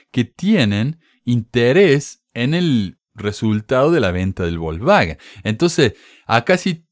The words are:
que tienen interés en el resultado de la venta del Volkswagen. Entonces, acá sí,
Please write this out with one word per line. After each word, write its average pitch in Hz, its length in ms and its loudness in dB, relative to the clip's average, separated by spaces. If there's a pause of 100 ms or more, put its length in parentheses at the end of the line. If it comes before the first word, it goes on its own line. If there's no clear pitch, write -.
(100)
que 123 140 -2
tienen 143 720 0 (260)
interés 127 1000 0 (100)
en 123 200 -2
el 135 440 -2 (160)
resultado 107 760 -2
de 165 100 2
la 92 120 0
venta 92 320 -4
del 85 140 -4
Volkswagen. 82 600 -2 (240)
Entonces, 127 520 0 (320)
acá 120 300 2
sí, 185 360 -6